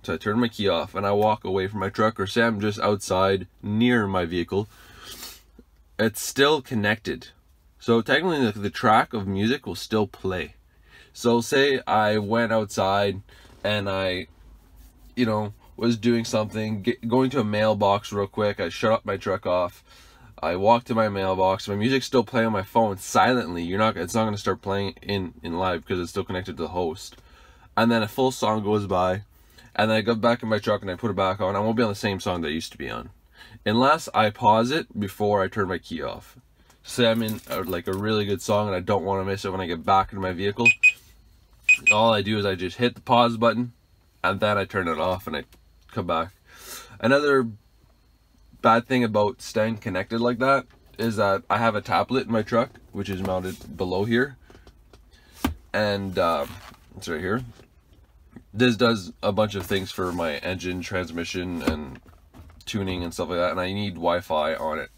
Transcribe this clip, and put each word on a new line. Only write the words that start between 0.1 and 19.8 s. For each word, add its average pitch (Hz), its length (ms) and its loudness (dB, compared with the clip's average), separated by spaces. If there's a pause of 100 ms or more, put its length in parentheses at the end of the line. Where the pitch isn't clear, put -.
I 82 40 -4
turn 107 220 -2
my 120 80 2
key 101 220 -2
off 82 260 -2
and 98 100 -2
I 101 60 2
walk 107 320 2
away 95 240 0
from 104 140 -6
my 98 80 -2
truck, 110 280 0
or 95 100 -2
say 117 160 2
I'm 110 180 0
just 104 180 -2
outside 98 680 2 (140)
near 110 460 2
my 92 160 0
vehicle. 90 460 -2 (1300)
It's 110 220 0
still 143 400 2
connected. 110 680 -4 (500)
So 117 240 2
technically 143 480 2
the, 104 80 -6
the 101 120 -4
track 113 440 4
of 98 140 -4
music 104 380 0
will 90 100 -8
still 107 320 0
play. 90 480 -6 (560)
So 120 300 2
say 135 440 2
I 107 340 2
went 113 340 0
outside 101 680 0 (440)
and 101 240 0
I, 95 380 -2 (880)
you 123 100 2
know, 107 280 -2 (220)
was 117 220 0
doing 117 260 2
something, 107 600 -2
get, 120 260 -2
going 131 220 4
to 139 100 0
a - 20 0
mailbox 104 680 2
real 101 140 -2
quick. 104 340 -2
I 85 80 -2
shut 110 240 0
up - 120 -2
my 98 120 -4
truck 92 280 -4
off. 90 380 -2 (580)